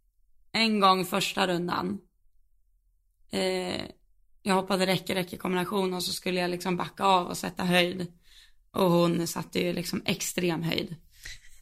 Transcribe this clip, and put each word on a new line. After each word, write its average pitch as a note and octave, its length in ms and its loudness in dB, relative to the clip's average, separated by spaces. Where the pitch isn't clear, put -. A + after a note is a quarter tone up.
en A3 280 2
gång F#3+ 240 6
första G3 420 -2
rundan. F3+ 520 -2
Eh, F#3 520 -2
jag G3 120 2
hoppade F#3+ 320 2
räcke, F#3+ 280 0
räcke F3+ 220 -4
kombination F#3 580 -2
och F3+ 80 -4
så F3 100 -4
skulle F3+ 280 -2
jag F3+ 100 0
liksom F3+ 260 -2
backa F3 280 -4
av F#3 220 6
och - 120 -6
sätta F#3 260 -6
höjd. F3+ 420 2
Och F#3 180 4
hon E3+ 360 4
satte F3+ 340 -4
ju F3 120 0
liksom F3 320 -4
extrem F3 580 -2
höjd. E3 340 -2